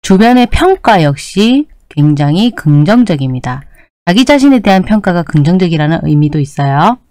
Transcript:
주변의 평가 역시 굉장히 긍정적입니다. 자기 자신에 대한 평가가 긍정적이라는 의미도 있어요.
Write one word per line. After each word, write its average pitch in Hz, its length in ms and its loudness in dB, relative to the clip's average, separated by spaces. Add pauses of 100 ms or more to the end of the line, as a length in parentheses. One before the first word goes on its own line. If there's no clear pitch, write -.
주변의 240 460 2
평가 254 560 0
역시 220 640 -2 (220)
굉장히 151 640 0
긍정적입니다. 147 1080 0 (440)
자기 202 200 0
자신에 277 340 2
대한 190 240 2
평가가 185 400 -2
긍정적이라는 160 800 0
의미도 151 360 0
있어요. 143 600 -2 (120)